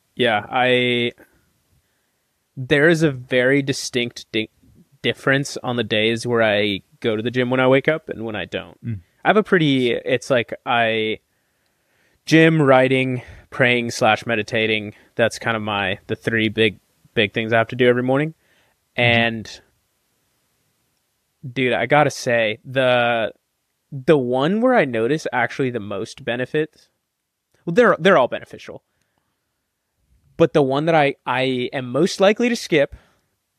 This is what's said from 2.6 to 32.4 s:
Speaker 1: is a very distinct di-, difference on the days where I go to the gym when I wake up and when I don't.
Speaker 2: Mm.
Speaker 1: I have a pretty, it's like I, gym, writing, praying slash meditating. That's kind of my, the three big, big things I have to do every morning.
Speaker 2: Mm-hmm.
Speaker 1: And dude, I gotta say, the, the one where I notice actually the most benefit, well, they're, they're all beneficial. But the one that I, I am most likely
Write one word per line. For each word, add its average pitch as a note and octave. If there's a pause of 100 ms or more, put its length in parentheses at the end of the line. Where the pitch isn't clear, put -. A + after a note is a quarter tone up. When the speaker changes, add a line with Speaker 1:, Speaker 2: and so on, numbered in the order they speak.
Speaker 1:
is D#3+
a D3+
very B2+
distinct B2+
di-, A2 (520)
difference C3+
on B2
the A#2+
days A2+
where A#2
I G#2 (180)
go A2+
to A2
the A#2+
gym B2
when B2+
I B2+
wake C3
up D#3
and G#2+
when A2
I F#2+
don't. F2
Speaker 2:
Mm. A2 (240)
Speaker 1:
I D3
have F#3
a G#3+
pretty, C3+
it's -
like A#2+ (120)
I, A2 (1080)
gym, D#3+
writing, C3 (300)
praying B2
slash G#2+
meditating. A2 (200)
That's A2+
kind A#2
of G#2+
my, G2+
the A2
three A2
big, G#2+ (340)
big G#2
things A2+
I A#2
have A#2
to B2
do B2
every B2
morning. C3+ (640)
Speaker 2:
Mm-hmm. B2
Speaker 1:
And A#2 (1900)
dude, B2+
I G2
gotta C#3+
say, A2+
the, B2 (640)
the C#3+
one C3
where B3+
I G3+
notice B2
actually B2
the A#2+
most G2+
benefit, B2+ (760)
well, E3+
they're, G#3+
they're F3
all B2
beneficial. - (1500)
But E3
the D#3
one C#3
that E3
I, C#3+ (100)
I B2+
am B2+
most D3+
likely G#3+